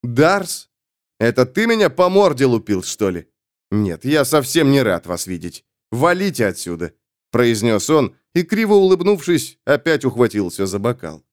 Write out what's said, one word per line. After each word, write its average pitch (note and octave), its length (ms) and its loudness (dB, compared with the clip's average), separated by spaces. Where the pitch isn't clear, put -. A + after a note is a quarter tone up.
"Дарс, D#3+ 640 0
это A#2+ 260 2
ты G#3 200 -2
меня A3 240 2
по F3+ 200 2
морде F3+ 360 2
лупил, G#2 380 0
что - 260 -4
ли? F2 180 -8
Нет, G2+ 340 -2
я C#3+ 200 2
совсем D3 460 2
не C#3 120 4
рад F2+ 240 -2
вас F2 200 -8
видеть. F2 380 -10
Валите E3+ 540 0
отсюда", F2 480 -6
произнёс A#2 580 0
он D3 260 0
и, F3 80 0
криво G#3+ 300 0
улыбнувшись, F#3 920 0
опять D3 400 0
ухватился G#2 600 -2
за G2 140 -6
бокал. G2 540 -6